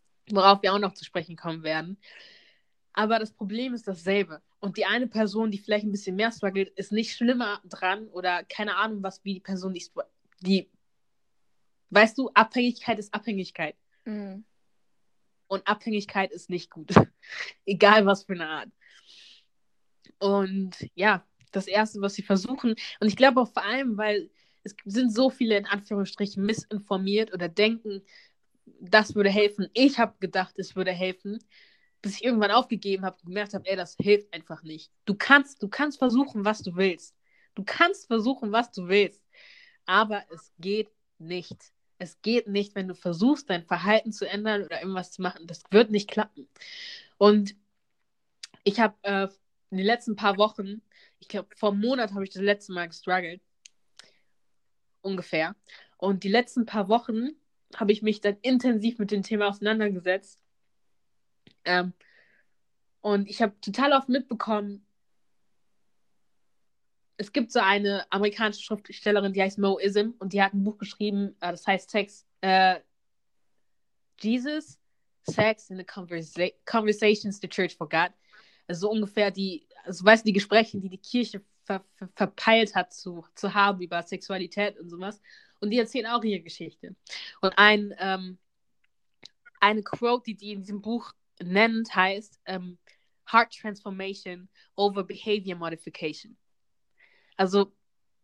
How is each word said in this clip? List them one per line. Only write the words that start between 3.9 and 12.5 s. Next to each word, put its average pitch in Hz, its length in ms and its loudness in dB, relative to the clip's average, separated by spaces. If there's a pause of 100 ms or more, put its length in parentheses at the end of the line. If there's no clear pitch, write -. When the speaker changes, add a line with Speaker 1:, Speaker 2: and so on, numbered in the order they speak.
Speaker 1:
Und 202 180 -8
die 202 80 4
eine 233 220 2
Person, 214 440 0
die 202 60 -4
vielleicht 208 280 0
ein 208 60 -2
bisschen 196 240 -4
mehr 220 160 2
struggelt, 196 380 -2
ist - 220 -10
nicht 214 240 -2
schlimmer 240 500 0
dran 190 440 -4
oder 175 340 -2
keine 208 320 -6
Ahnung 208 280 -2
was, 190 200 -10
wie 196 120 -6
die 185 40 -12
Person, 190 340 -6
die 175 80 -10
stru-, - 220 -12 (380)
die, 185 280 0 (1200)
weißt 220 260 4
du, 262 160 -4
Abhängigkeit 247 680 2